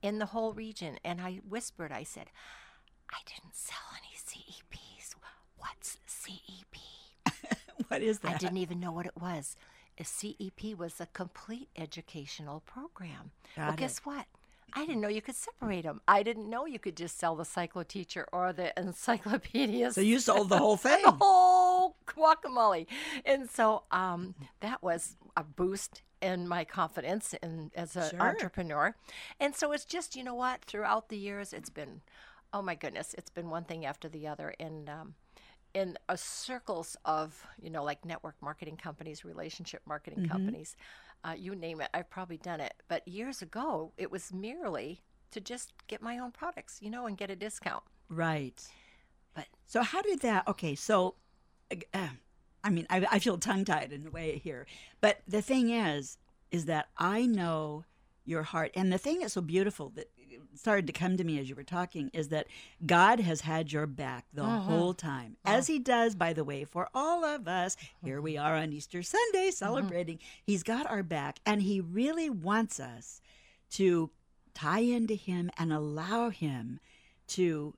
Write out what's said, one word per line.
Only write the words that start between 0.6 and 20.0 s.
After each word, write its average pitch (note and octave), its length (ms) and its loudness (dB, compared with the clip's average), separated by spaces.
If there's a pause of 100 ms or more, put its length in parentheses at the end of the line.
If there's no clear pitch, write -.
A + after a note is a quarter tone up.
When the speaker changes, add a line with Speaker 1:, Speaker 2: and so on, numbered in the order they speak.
Speaker 1:
And F3 160 -4
I F#3 260 -8
whispered, F#3 460 -8
I B2 120 -8
said, - 260 -16 (800)
"I - 160 -10
didn't - 280 -20
sell - 380 -12
any - 240 -18
C - 320 -14
E - 220 -18
Ps. - 440 -18 (440)
What's - 480 -12
C - 420 -12
E F#3 220 -18
P?" - 100 -18 (460)
Speaker 2:
<laughs> - 600 -4
What G3 120 -2
is A3 240 0
Speaker 1:
I F3+ 80 0
Speaker 2:
that? D#3 80 0
Speaker 1:
didn't F3+ 160 0
even F3 240 -4
know F3+ 120 -4
what E3+ 120 -6
it - 160 -10
was. E3+ 340 -6 (440)
A E3 60 -10
C - 340 -8
E F#3+ 120 -8
P G#3+ 240 -8
was E3+ 240 -8
a E3+ 80 -8
complete A3+ 680 -10
educational D3+ 840 -12
program. F3 720 -14 (220)
Well, D3+ 180 -4
Speaker 2:
Got - 40 -2
Speaker 1:
guess B3+ 220 -2
Speaker 2:
it. - 80 -12
Speaker 1:
what? C#4+ 200 -8 (480)
I D4 120 -2
didn't B3 160 -2
know G#3 60 0
you G#3+ 120 0
could C4 160 -10
separate G3+ 480 -4
'em. D3+ 240 -4
I G3+ 140 10
didn't G#3+ 260 -2
know A#3 160 -4
you C#4 140 -8
could E3+ 180 -6
just E3 220 -8
sell E3 180 0
the D#3+ 80 -4
Cyclo F3 420 -4
Teacher F3+ 460 -8
or F3+ 220 0
the F3+ 200 -2
<laughs> - 60 -4
Encyclopedia A#3 1120 0
Speaker 2:
So F#3+ 80 0